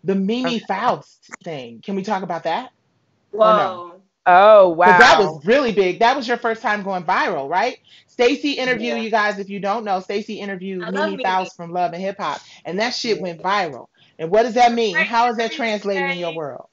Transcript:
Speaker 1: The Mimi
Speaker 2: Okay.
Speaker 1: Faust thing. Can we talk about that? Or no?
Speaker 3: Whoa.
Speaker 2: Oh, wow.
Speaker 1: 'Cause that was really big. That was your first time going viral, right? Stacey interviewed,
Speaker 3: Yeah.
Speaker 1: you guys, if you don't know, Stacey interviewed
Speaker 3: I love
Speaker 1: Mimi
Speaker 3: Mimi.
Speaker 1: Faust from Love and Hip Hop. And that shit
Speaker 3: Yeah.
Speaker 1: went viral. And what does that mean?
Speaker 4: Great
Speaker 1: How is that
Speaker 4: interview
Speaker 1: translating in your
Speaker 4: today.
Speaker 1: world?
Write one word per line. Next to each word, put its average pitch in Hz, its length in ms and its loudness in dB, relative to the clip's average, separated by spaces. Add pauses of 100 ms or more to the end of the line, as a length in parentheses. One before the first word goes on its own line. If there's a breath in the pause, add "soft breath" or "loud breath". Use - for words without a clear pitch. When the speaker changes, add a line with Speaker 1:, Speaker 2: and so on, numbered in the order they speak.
Speaker 1:
The 190 100 -2
Mimi 226 460 -2
Speaker 2:
Okay. - 60 -20
Speaker 1:
Faust 196 640 -6 (140)
thing. 123 400 -12
Can 196 120 -6
we 190 60 -4
talk 196 200 -4
about 170 220 -8
that? 185 260 -6 (680)
Or 220 140 6
no? 190 300 -2
Speaker 3:
Whoa. 175 180 -20 (240)
Speaker 2:
Oh, 190 440 8
wow. 170 220 2
Speaker 1:
'Cause 180 60 8
that - 200 8
was 160 280 0
really 247 260 2
big. 185 280 0
That 240 160 4
was 240 120 -6
your 240 100 0
first 226 240 -4
time 208 200 -2
going 185 220 -6
viral, 180 440 -2
right? 185 300 -2 (300 soft breath)
Stacey 254 440 0
interviewed, 240 460 -2
Speaker 3:
Yeah. 226 40 -4
Speaker 1:
you 220 80 -6
guys, 208 280 0
if 196 120 -10
you 202 100 -8
don't 202 240 -4
know, 190 160 -2
Stacey 202 400 -8
interviewed 190 460 -8
Speaker 3:
I 185 40 -8
love 190 40 -6
Speaker 1:
Mimi 285 220 -2
Speaker 3:
Mimi. 269 60 -10
Speaker 1:
Faust 185 340 -4
from 170 160 -14
Love 175 220 -2
and 180 80 -10
Hip 196 160 -6
Hop. 165 220 -6 (240 soft breath)
And 175 160 -6
that 240 140 -4
shit 226 240 -4
Speaker 3:
Yeah. - 40 -10
Speaker 1:
went 170 200 -10
viral. 175 440 -4 (320)
And 160 120 -6
what 214 140 4
does 226 100 -4
that 240 180 6
mean? 226 240 -2
Speaker 4:
Great 240 120 0
Speaker 1:
How 240 220 0
is 220 80 -6
that 226 140 -4
Speaker 4:
interview - 60 -12
Speaker 1:
translating 202 520 -4
in 175 80 -6
your 170 120 -6
Speaker 4:
today. 160 60 -12
Speaker 1:
world? 143 360 -12